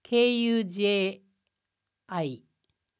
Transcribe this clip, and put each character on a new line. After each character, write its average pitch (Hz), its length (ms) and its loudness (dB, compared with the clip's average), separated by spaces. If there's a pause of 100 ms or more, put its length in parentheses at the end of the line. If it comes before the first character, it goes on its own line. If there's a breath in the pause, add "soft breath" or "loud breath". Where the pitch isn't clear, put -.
ケ 240 240 2
ー 240 180 2
ユ 233 180 2
ー 214 40 -4
ジ 185 160 -8
ェ 202 320 2
ー - 60 -20 (880)
ア 175 160 -4
イ 131 200 -8 (560)